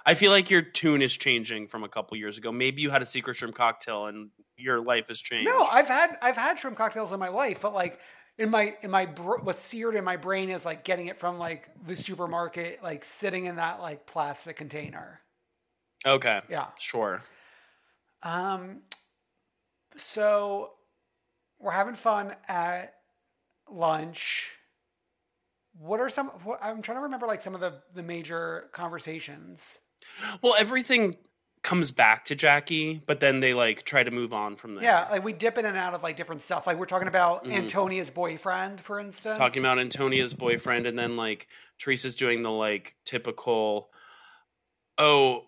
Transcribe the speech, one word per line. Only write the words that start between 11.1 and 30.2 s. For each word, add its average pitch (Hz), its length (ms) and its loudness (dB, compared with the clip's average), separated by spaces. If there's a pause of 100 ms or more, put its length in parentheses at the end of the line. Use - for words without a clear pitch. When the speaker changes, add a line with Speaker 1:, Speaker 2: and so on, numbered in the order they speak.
Speaker 2:
from, 175 220 -4
like, 165 280 -8 (160)
the 170 120 -8
supermarket, 170 840 -6
like, 160 220 -8
sitting 185 440 -4
in 175 100 -8
that, 170 240 -4
like, 156 260 -10
plastic 151 480 -6
container. 151 640 -12 (840)
Speaker 1:
Okay. 123 420 2
Speaker 2:
Yeah. 151 200 -6 (100)
Speaker 1:
Sure. 104 440 -2 (1000)
Speaker 2:
Um, 185 600 -6 (1120)
so 208 760 0 (840)
we're 196 140 -4
having 202 220 0
fun 202 400 0 (140)
at 180 460 -2 (720)
lunch. 165 840 -2 (1300)
What 180 220 -4
are 262 100 0
some, 269 180 -4 (160)
what, 233 180 -6
I'm 220 200 -6
trying 233 160 -6
to 269 40 -6
remember, 262 240 -6
like, 214 140 -2
some 190 140 -10
of 180 60 -8
the, 170 220 -6 (120)
the 175 80 -12
major 165 720 -8
conversations. 160 1080 -12 (640)